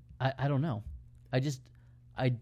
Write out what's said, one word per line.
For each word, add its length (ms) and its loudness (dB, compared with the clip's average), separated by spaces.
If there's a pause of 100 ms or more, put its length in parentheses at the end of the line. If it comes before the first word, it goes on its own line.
(200)
I, 180 2
I 100 0
don't 140 2
know. 220 -2 (480)
I 80 4
just, 220 0 (560)
I, 240 4